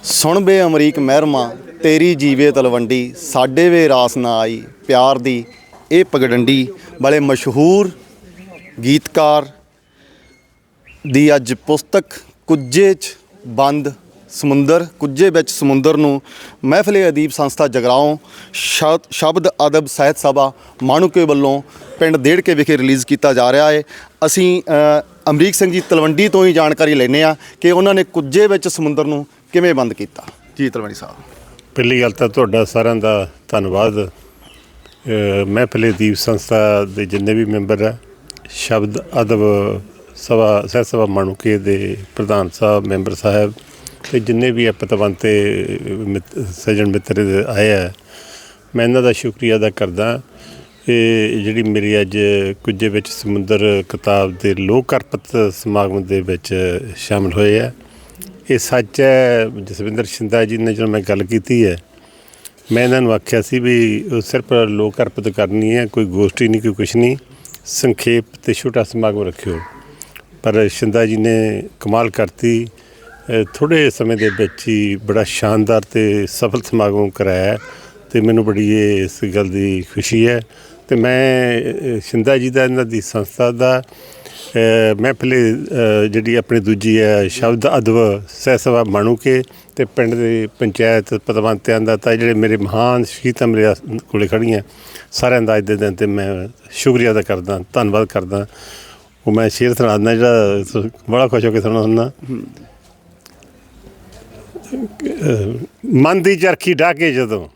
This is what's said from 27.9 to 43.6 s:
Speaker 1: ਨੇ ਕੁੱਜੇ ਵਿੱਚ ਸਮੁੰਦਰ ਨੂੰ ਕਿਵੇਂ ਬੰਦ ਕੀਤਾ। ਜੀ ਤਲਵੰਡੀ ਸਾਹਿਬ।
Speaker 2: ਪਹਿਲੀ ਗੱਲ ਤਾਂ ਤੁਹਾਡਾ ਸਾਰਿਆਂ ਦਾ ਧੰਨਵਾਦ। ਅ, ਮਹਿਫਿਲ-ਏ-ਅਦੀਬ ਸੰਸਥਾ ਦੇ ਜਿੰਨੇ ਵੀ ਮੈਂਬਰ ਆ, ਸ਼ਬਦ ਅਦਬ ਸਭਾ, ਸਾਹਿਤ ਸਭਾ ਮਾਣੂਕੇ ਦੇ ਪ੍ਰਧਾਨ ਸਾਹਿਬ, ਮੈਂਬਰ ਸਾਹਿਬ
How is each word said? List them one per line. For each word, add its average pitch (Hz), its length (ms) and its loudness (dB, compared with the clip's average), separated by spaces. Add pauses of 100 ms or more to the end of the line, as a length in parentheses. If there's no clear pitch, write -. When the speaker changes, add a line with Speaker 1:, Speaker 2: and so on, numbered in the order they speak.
Speaker 1:
ਨੇ 190 100 2
ਕੁੱਜੇ 175 440 0
ਵਿੱਚ 196 200 0
ਸਮੁੰਦਰ 151 380 -2
ਨੂੰ 147 220 -4 (260)
ਕਿਵੇਂ 175 200 4
ਬੰਦ 123 200 -2
ਕੀਤਾ। - 300 -12 (360)
ਜੀ 135 100 -2
ਤਲਵੰਡੀ 104 260 -10
ਸਾਹਿਬ। - 200 -18 (600)
Speaker 2:
ਪਹਿਲੀ 123 260 2
ਗੱਲ 120 100 2
ਤਾਂ 117 180 0
ਤੁਹਾਡਾ 110 360 2
ਸਾਰਿਆਂ 113 300 0
ਦਾ 104 340 0 (200)
ਧੰਨਵਾਦ। 101 580 0
ਅ, - 20 -12 (1400)
ਮਹਿਫਿਲ-ਏ-ਅਦੀਬ 107 680 0
ਸੰਸਥਾ 107 720 0
ਦੇ 98 200 -6
ਜਿੰਨੇ 101 280 -2
ਵੀ 113 120 0
ਮੈਂਬਰ 104 360 -2
ਆ, 110 160 -2 (520)
ਸ਼ਬਦ 104 500 -4 (220)
ਅਦਬ 107 200 2 (760)
ਸਭਾ, 107 520 2
ਸਾਹਿਤ 117 200 -2
ਸਭਾ 113 180 0
ਮਾਣੂਕੇ 98 520 -2
ਦੇ 98 400 -2 (180)
ਪ੍ਰਧਾਨ 101 340 -2
ਸਾਹਿਬ, 104 380 0
ਮੈਂਬਰ 95 260 -4
ਸਾਹਿਬ 104 400 0 (580)